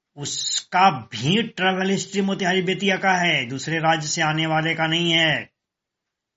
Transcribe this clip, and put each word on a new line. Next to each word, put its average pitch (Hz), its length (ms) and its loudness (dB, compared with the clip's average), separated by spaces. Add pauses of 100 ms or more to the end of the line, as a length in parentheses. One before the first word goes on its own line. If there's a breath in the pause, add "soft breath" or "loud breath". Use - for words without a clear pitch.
(160)
उसका - 760 2
भी 135 540 -2
travel 185 460 0
history 196 320 -2
मोतिहारी 190 400 0
बेतिया 185 360 0
का 190 160 2
है, 165 320 0
दूसरे 135 340 -4
राज्य 160 280 0
से 170 140 -4
आने 156 240 0
वाले 160 300 0
का 160 120 -2
नहीं 170 240 0
है। 156 380 2 (880)